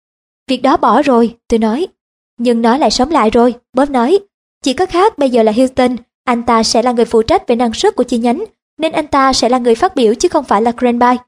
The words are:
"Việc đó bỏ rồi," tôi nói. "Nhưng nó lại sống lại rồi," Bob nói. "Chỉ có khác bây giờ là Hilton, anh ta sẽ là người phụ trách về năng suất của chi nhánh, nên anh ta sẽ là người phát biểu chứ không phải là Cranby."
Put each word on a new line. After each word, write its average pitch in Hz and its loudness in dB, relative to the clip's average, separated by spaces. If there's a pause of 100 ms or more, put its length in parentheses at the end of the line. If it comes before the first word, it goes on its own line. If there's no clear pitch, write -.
(480)
"Việc 254 -4
đó 277 2
bỏ 240 2
rồi," 233 0 (120)
tôi 226 -2
nói. 226 -2 (500)
"Nhưng 240 -2
nó 233 2
lại 311 2
sống 254 -2
lại 240 2
rồi," 233 2 (200)
Bob 277 0
nói. 269 0 (440)
"Chỉ 269 -4
có 359 -2
khác 370 0
bây 269 0
giờ 233 2
là 220 2
Hilton, 254 0 (280)
anh 240 -4
ta 233 0
sẽ 220 0
là 247 0
người 240 0
phụ 226 2
trách 349 -2
về 240 0
năng 233 -2
suất 415 -2
của - 0
chi 240 -2
nhánh, 247 -2 (320)
nên 320 -4
anh 311 -6
ta 269 0
sẽ 233 0
là 254 2
người 240 0
phát - -2
biểu 233 2
chứ 349 -2
không 311 -2
phải 208 0
là 233 0
Cranby." 240 0 (100)